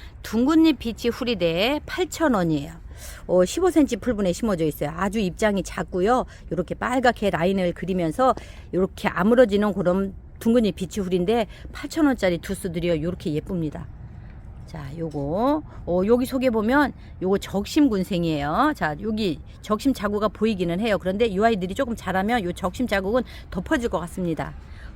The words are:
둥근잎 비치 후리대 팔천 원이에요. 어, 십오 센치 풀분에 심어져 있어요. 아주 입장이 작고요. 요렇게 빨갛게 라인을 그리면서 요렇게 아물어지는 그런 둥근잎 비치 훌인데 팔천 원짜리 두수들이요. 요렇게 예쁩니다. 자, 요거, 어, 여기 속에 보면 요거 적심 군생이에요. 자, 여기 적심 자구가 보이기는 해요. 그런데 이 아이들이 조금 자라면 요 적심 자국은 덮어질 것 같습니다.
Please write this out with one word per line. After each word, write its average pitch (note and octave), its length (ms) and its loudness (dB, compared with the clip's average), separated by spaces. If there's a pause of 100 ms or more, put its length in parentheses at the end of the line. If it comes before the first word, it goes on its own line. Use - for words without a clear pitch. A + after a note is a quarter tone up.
(240)
둥근잎 D#4 560 4
비치 A#3 300 -2
후리대 A3 760 2
팔천 D#4+ 480 0
원이에요. D#3+ 520 0 (420)
어, F3+ 180 6
십오 F4 240 2
센치 C#4 280 4
풀분에 G3+ 360 0
심어져 F3+ 320 0
있어요. D3+ 300 -2
아주 F#3+ 240 0
입장이 G3 440 2
작고요. F#3+ 640 0 (260)
요렇게 E3+ 240 -2
빨갛게 A#3 540 2
라인을 F3+ 440 2
그리면서 F#3 600 0 (400)
요렇게 F#3 360 -2
아물어지는 G#3 640 4
그런 F#3+ 400 0 (260)
둥근잎 A3+ 360 4
비치 G3 260 -6
훌인데 F#3 460 0 (240)
팔천 D4+ 340 -2
원짜리 F#3+ 320 2
두수들이요. E3+ 640 -2
요렇게 E3+ 320 -4
예쁩니다. D3+ 540 -4 (800)
자, D3 320 -12
요거, E3 680 -2 (220)
어, F3+ 200 2
여기 B3 200 4
속에 B3+ 240 0
보면 A#3 440 2 (280)
요거 F#3 160 2
적심 A#3 520 2
군생이에요. F3 880 0
자, D3+ 260 -2
여기 G#3+ 380 -2 (220)
적심 G#3+ 320 0
자구가 G#3 360 0
보이기는 F3+ 500 0
해요. G#3+ 180 2
그런데 F#3+ 300 0
이 F#3 120 -2
아이들이 G3 360 2
조금 A#3+ 200 -2
자라면 G3 480 0
요 F3 80 -2
적심 F#3 360 -4
자국은 G3 360 0 (280)
덮어질 A#3 380 -4
것 F3 120 -2
같습니다. D#3+ 520 -4 (420)